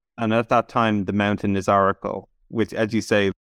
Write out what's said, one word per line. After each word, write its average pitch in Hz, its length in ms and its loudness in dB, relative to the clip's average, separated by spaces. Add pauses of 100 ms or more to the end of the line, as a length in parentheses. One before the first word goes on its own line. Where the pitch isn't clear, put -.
(180)
and 110 160 -2
at 117 160 0
that 117 200 2
time, 107 360 0
the 95 80 -4
mountain 101 420 0
is 95 120 -2
Oracle, 98 640 0 (180)
which, 110 260 -4
as 110 200 -2
you 107 80 0
say, 101 400 0